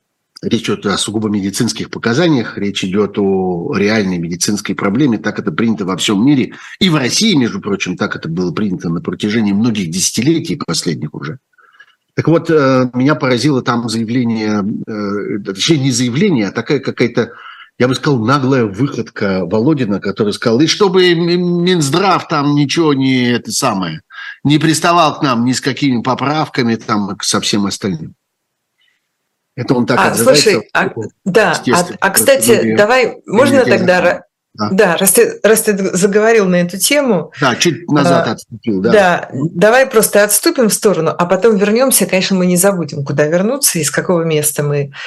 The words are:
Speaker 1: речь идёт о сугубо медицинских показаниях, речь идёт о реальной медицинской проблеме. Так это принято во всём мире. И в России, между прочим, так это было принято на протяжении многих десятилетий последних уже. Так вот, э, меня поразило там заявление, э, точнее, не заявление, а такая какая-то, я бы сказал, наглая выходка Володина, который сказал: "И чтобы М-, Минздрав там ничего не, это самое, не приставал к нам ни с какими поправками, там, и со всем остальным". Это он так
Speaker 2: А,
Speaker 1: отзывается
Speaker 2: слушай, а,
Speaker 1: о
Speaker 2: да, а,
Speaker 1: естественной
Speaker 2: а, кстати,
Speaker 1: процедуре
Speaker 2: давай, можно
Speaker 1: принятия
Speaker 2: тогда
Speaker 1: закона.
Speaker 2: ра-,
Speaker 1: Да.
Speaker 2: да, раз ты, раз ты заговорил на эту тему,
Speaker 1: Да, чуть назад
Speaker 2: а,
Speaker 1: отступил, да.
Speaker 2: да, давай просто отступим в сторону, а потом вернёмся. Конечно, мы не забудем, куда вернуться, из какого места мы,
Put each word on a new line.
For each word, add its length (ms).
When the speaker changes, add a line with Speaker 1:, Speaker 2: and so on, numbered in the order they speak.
Speaker 1:
речь 260
идёт 180
о 120
сугубо 320
медицинских 600
показаниях, 680
речь 260
идёт 340
о 560
реальной 440
медицинской 560
проблеме. 440
Так 220
это 120
принято 340
во 100
всём 280
мире. 280
И 100
в 60
России, 380
между 260
прочим, 360
так 180
это 140
было 240
принято 380
на 100
протяжении 520
многих 380
десятилетий 680
последних 580
уже. 240
Так 140
вот, 220
э, 420
меня 220
поразило 480
там 260
заявление, 760
э, 580
точнее, 340
не 120
заявление, 580
а 40
такая 260
какая-то, 520
я 80
бы 80
сказал, 280
наглая 400
выходка 800
Володина, 540
который 340
сказал: 280
"И 80
чтобы 440
М-, 240
Минздрав 920
там 260
ничего 400
не, 360
это 200
самое, 520
не 160
приставал 580
к 40
нам 220
ни 80
с 80
какими 420
поправками, 760
там, 360
и 100
со 180
всем 260
остальным". 480
Это 180
он 120
так 120
Speaker 2:
А, 140
Speaker 1:
отзывается 400
Speaker 2:
слушай, 200
а, 140
Speaker 1:
о 160
Speaker 2:
да, 240
а, 60
Speaker 1:
естественной 460
Speaker 2:
а, 100
кстати, 360
Speaker 1:
процедуре 300
Speaker 2:
давай, 400
можно 360
Speaker 1:
принятия 160
Speaker 2:
тогда 180
Speaker 1:
закона. 180
Speaker 2:
ра-, 100
Speaker 1:
Да. 160
Speaker 2:
да, 260
раз 160
ты, 300
раз 200
ты 340
заговорил 500
на 140
эту 180
тему, 600
Speaker 1:
Да, 160
чуть 340
назад 380
Speaker 2:
а, 40
Speaker 1:
отступил, 480
да. 120
Speaker 2:
да, 400
давай 540
просто 360
отступим 460
в 40
сторону, 380
а 160
потом 300
вернёмся. 500
Конечно, 300
мы 100
не 100
забудем, 480
куда 220
вернуться, 540
из 100
какого 320
места 400
мы, 300